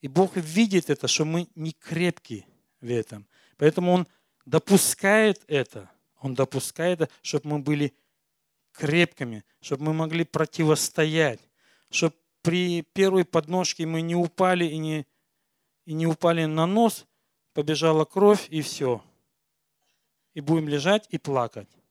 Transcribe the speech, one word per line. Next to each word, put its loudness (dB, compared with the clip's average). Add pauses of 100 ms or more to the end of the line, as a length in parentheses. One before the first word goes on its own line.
И -12
Бог 2
видит 0
это, -2
что 0
мы -4
не -8
крепки -6 (340)
в -12
этом. -6 (320)
Поэтому 2
Он 2 (400)
допускает 2
это. -4 (300)
Он -6
допускает -2
это, -4
чтоб -6
мы -4
были -2 (800)
крепкими, -2 (160)
чтоб -8
мы -2
могли -2
противостоять, 0 (500)
чтоб -2 (260)
при -2
первой 0
подножке -2
мы -4
не -4
упали 0
и -6
не, -6 (760)
и -12
не -2
упали 2
на 0
нос, 2 (460)
побежала 2
кровь 4
и -4
всё. -4 (1300)
И -10
будем 0
лежать 0
и -6
плакать. -4 (220)